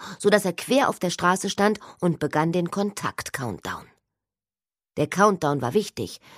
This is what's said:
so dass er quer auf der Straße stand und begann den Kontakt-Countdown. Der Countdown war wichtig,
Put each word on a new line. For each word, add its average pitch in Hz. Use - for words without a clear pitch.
so 208
dass 202
er 180
quer 262
auf -
der 180
Straße 185
stand 208
und 175
begann 156
den 175
Kontakt-Countdown. 123
Der 147
Countdown 170
war 120
wichtig, -